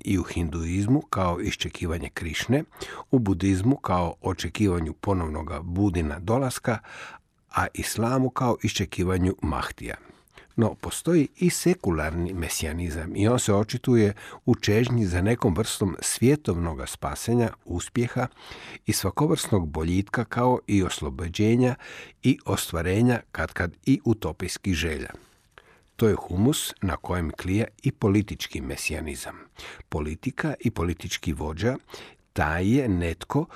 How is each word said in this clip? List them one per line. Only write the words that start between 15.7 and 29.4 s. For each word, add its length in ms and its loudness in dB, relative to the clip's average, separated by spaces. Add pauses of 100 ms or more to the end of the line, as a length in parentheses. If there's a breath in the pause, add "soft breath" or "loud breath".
svjetovnoga 840 0
spasenja, 640 -2 (160)
uspjeha 640 -4 (580 loud breath)
i 80 0
svakovrsnog 760 0
boljitka, 560 0
kao 420 2
i 160 4
oslobođenja 920 0 (480 loud breath)
i 220 4
ostvarenja 720 2 (120)
katkad 420 -4 (120)
i 200 4
utopijskih 680 -2
želja. 340 -4 (840 soft breath)
To 120 4
je 80 4
humus 680 0
na 160 0
kojem 340 -2
klija 340 -2 (180)
i 80 0
politički 680 0
mesijanizam. 800 -8 (500 loud breath)